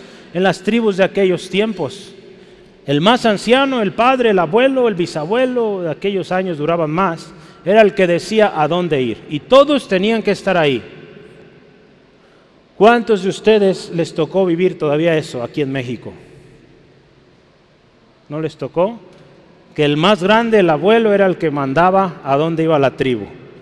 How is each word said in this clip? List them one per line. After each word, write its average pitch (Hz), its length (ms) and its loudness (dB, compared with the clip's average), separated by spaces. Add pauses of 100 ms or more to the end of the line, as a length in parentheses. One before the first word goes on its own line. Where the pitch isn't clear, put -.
(340)
en 180 100 -2
las 185 180 0
tribus 220 340 2
de 185 80 2
aquellos 185 460 0
tiempos. 190 640 -4 (720)
El 147 160 0
más 233 240 2
anciano, 247 560 0
el 190 100 -2
padre, 247 380 2
el 196 100 2
abuelo, 240 480 2
el 214 80 -2
bisabuelo, 208 840 -4
de 165 100 -4
aquellos 190 420 -4
años 185 240 -4
duraban 160 320 -2
más, 165 440 -4 (300)
era 202 160 4
el 208 140 6
que 185 140 2
decía 196 440 0 (100)
a 151 60 0
dónde 160 340 -2
ir. 113 280 -6
Y 147 100 -6
todos 277 480 2
tenían 208 340 -2
que 208 100 -2
estar 190 260 -2
ahí. 143 240 0 (1900)
¿Cuántos 220 480 2
de 196 60 -2
ustedes 202 680 0
les 165 180 -4
tocó 175 320 -2
vivir 175 320 0
todavía 160 380 0
eso 143 260 -6
aquí 120 200 -6
en 135 100 -4
México? 120 400 -8 (2250)
¿No 147 140 -10
les 156 160 -8
tocó? 185 420 -4 (720)
Que 151 120 0
el 147 100 2
más 170 260 2
grande, 220 380 2
el 185 100 2
abuelo, 208 440 2
era 196 120 2
el 185 120 0
que 156 140 -2
mandaba 160 760 0
a 139 100 0
dónde 160 280 0
iba 160 160 2
la 131 180 0
tribu. 120 300 -2 (340)